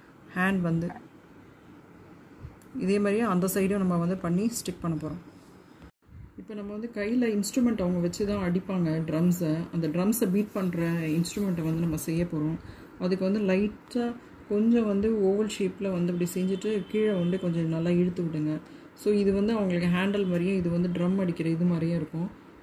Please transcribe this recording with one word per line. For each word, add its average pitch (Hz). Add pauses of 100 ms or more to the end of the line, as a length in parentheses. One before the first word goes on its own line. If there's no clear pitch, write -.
(340)
Hand 190
வந்து. 170 (1900)
இதே 196
மாதிரியே 208
அந்த 185
சைடும் 196
நம்ம 185
வந்து 170
பண்ணி 180
stick 226
பண்ண 170
போறோம். 156 (1000)
இப்போ 190
நம்ம 208
வந்து 220
கையில 214
instrument 233
அவங்க 180
வச்சு 175
தான் 196
அடிப்பாங்க 185
ட்ரம்ஸை. 160 (140)
அந்த 165
ட்ரம்ஸை 190
beat 208
பண்ற 170
இன்ஸ்ட்ருமெண்ட்டை 170
வந்து 160
நம்ம 170
செய்ய 165
போறோம். 160 (420)
அதுக்கு 185
வந்து 214
லைட்டா 208 (340)
கொஞ்சம் 220
வந்து 208
oval 202
ஷேப்ல 190
வந்து 175
இப்படி 175
செஞ்சுட்டு, 185
கீழே 214
வந்து 180
கொஞ்சம் 170
நல்லா 165
இழுத்து 175
விடுங்க. 156 (340)
So, 208
இது 202
வந்து 202
அவங்களுக்கு 180
handle 196
மாதிரியே, 180
இது 175
வந்து 175
drum 175
அடிக்கிற 170
இது 165
மாதிரியே 170
இருக்கும். 165 (320)